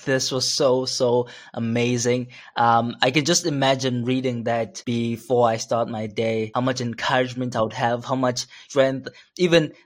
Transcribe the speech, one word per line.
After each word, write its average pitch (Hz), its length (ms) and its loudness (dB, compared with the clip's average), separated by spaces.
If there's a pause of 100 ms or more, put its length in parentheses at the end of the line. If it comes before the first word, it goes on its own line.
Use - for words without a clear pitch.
this 131 260 0
was 127 220 -2
so, 131 320 2
so 123 420 0 (260)
amazing. 120 720 0 (280)
Um, 117 460 4
I 127 80 4
can 139 160 2
just 165 220 0
imagine 135 580 0
reading 127 380 -2
that 117 420 -4
before 117 600 2
I 113 100 2
start 117 320 -2
my 113 160 -6
day, 110 480 -2
how 123 80 -2
much 127 180 0
encouragement 123 760 -2
I 117 60 0
would 110 120 -2
have, 120 320 -2
how 135 100 -4
much 127 300 -2 (220)
strength, 135 400 0 (300)
even 165 340 2 (140)